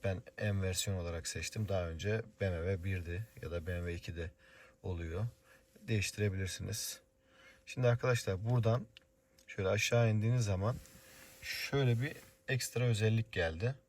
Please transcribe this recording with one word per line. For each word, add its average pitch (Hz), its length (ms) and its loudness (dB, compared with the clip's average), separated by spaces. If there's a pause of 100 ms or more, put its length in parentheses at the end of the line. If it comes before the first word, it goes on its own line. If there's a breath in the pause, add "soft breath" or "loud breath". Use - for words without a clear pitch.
Ben 95 180 -2 (160)
M 101 240 0
versiyon 95 360 0
olarak 85 300 -4
seçtim. 98 400 -4
Daha 95 160 0
önce 85 380 -2 (200)
B 98 80 2
M 90 80 0
W 87 260 0
birdi 92 440 -2 (140)
ya - 100 -6
da 85 160 -6
B 90 60 -2
M 87 60 -2
W 87 140 -4
ikide 82 380 -6 (520 loud breath)
oluyor. 85 420 -4 (640 loud breath)
Değiştirebilirsiniz. 98 1120 -2 (680 loud breath)
Şimdi 127 220 2
arkadaşlar 117 600 2
buradan 120 360 4 (600)
şöyle 95 220 0
aşağı 113 400 4
indiğiniz 113 360 2
zaman 101 320 0 (640 loud breath)
şöyle 123 600 2
bir 147 140 -4 (320)
ekstra 123 360 -2
özellik 113 480 2
geldi. 85 440 -2 (140)